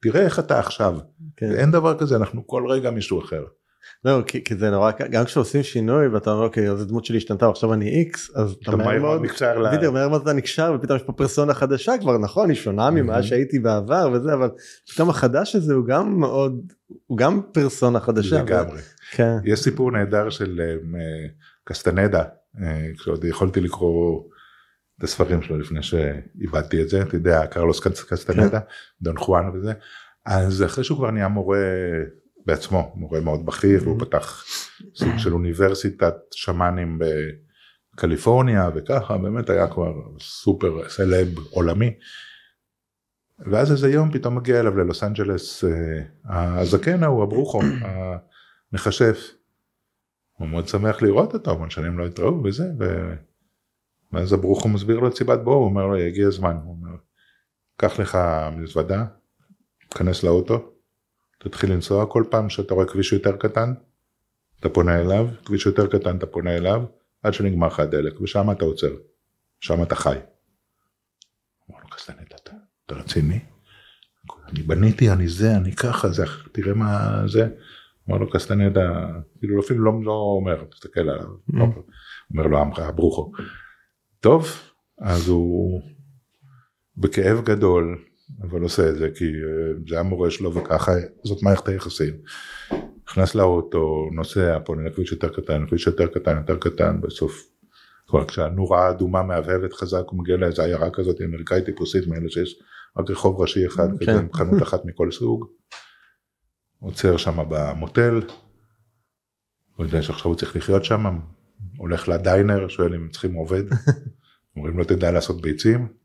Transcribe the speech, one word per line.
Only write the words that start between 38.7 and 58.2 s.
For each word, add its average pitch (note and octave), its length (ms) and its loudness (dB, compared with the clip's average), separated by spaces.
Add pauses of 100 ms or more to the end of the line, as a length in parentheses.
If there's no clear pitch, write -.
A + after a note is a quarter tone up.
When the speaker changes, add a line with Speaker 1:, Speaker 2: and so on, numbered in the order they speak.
Speaker 1:
וככה, G#2 440 -2
באמת G#2 320 -4
היה F2+ 180 4
כבר E2+ 240 -4 (280)
סופר - 680 -2
סלב F#2 400 2 (220)
עולמי, F#2 440 0 (1400)
ואז B2 340 2
איזה C#3 180 4
יום D3+ 220 2
פתאום B2 220 -2
מגיע B2 260 2
אליו G#2+ 160 2
ללוס F2 260 0
אנג'לס, G2+ 600 -2
אה, F2 60 4 (880)
הזקן G2 420 2
ההוא, C3+ 200 2
הברוכו, A2+ 400 0
<clears throat> F#2+ 1120 -6
המכשף, A2 580 0 (1040)
הוא E2 160 -8
מאוד E2+ 200 -2
שמח G#2+ 340 0
לראות A#2+ 320 4
אותו, - 160 -4
המון E2 200 -4
שנים E2+ 280 -6
לא F2 80 -4
התראו G2 380 -2
וזה, G#2+ 200 -2 (140)
ו-, F2 360 -4 (960)
ואז F#2 200 0
הברוכו F#2+ 360 2
מסביר G#2 300 2
לו B2 100 2
את A#2+ 80 -4
סיבת B2 220 2
בואו, A#2+ 180 2
הוא C3 80 4
אומר G2 220 0
לו, G2 100 2
"הגיע F2+ 320 2
הזמן", F2+ 360 0
הוא E2+ 160 -14
אומר, E2+ 160 -14 (800)
"קח - 240 0
לך F#2+ 180 0 (380)